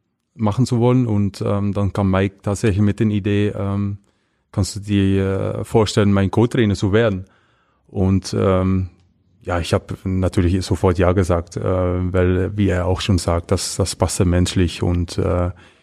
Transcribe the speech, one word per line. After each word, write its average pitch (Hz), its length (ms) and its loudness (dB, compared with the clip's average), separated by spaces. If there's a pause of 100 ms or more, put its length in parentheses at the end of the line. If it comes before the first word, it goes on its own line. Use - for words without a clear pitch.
(340)
machen 113 320 0
zu 120 140 0
wollen. 123 260 4
Und, 101 400 -2
ähm, 101 280 -2
dann 101 200 -2
kam 98 160 0
Mike 95 320 0
tatsächlich 101 400 0
mit 101 180 2
der 113 80 2
Idee, 104 420 0
ähm, 101 500 -4 (520)
„Kannst 101 260 -4
du - 20 -10
dir, 98 800 0
äh, 110 40 -6
vorstellen, 104 500 2
mein 98 180 2
Co-Trainer 110 420 2
zu 95 180 -2
werden?“ 104 340 2 (600)
Und, 95 500 0
ähm, 95 540 0 (540)
ja, 87 160 -4
ich 85 160 -2
hab - 180 -4 (100)
natürlich 92 640 0
sofort 90 320 0
Ja 90 140 4
gesagt, 90 460 0
äh, 95 40 -6
weil, 92 960 0
wie 98 120 2
er 90 180 -2
auch 92 140 -2
schon 95 180 0
sagt, 85 320 -2
das, - 240 -2
das 92 200 -2
passte 92 300 0
menschlich 87 560 0
und, 90 380 -2
äh, 90 320 -2 (320)